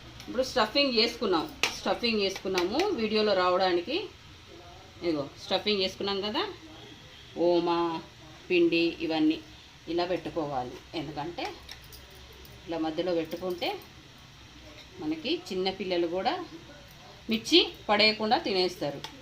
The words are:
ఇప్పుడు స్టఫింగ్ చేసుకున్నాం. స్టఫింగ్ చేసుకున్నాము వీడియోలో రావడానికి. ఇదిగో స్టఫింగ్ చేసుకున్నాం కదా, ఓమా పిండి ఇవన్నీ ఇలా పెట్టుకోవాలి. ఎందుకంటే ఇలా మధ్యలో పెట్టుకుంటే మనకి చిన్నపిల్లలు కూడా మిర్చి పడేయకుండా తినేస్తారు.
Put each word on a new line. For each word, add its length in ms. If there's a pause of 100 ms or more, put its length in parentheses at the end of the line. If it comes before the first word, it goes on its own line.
(280)
ఇప్పుడు 160
స్టఫింగ్ 560
చేసుకున్నాం. 460 (340)
స్టఫింగ్ 420
చేసుకున్నాము 560 (220)
వీడియోలో 340
రావడానికి. 640 (1080)
ఇదిగో 260 (140)
స్టఫింగ్ 400
చేసుకున్నాం 380
కదా, 220 (920)
ఓమా 640 (480)
పిండి 340 (220)
ఇవన్నీ 320 (500)
ఇలా 180
పెట్టుకోవాలి. 720 (180)
ఎందుకంటే 480 (1200)
ఇలా 100
మధ్యలో 380
పెట్టుకుంటే 640 (1200)
మనకి 320 (200)
చిన్నపిల్లలు 560
కూడా 380 (840)
మిర్చి 420 (180)
పడేయకుండా 480
తినేస్తారు. 640 (200)